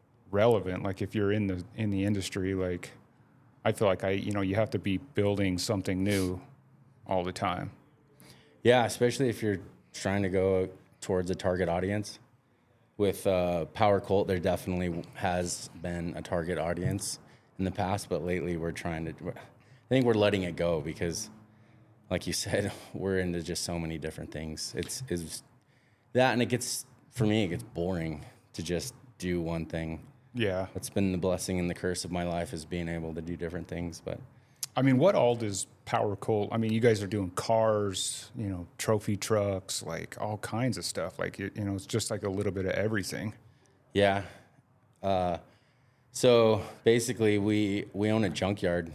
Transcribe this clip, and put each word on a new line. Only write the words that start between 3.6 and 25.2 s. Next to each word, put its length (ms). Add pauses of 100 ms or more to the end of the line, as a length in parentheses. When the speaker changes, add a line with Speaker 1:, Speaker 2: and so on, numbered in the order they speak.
Speaker 1:
I 80
feel 160
like 160
I, 60
you 200
know, 80
you 160
have 140
to 100
be 180
building 600
something 440
new 380 (640)
all 200
the 80
time. 380 (920)
Speaker 2:
Yeah, 220
especially 420
if 160
you're 160 (340)
trying 300
to 60
go 400 (320)
towards 280
a 60
target 320
audience. 520 (760)
With, 320
uh, 380
Power 340
Cult, 300
there 100
definitely 640 (120)
has 540 (120)
been 340
a 60
target 360
audience 600 (400)
in 60
the 60
past, 360
but 160
lately 320
we're 160
trying 340
to, 140
we're, 120
I 580
think 160
we're 80
letting 300
it 120
go 240
because, 500 (800)
like 180
you 60
said, 380 (120)
<laughs> 100
we're 260
into 240
just 220
so 120
many 200
different 340
things. 460
It's, 320
it's 340 (720)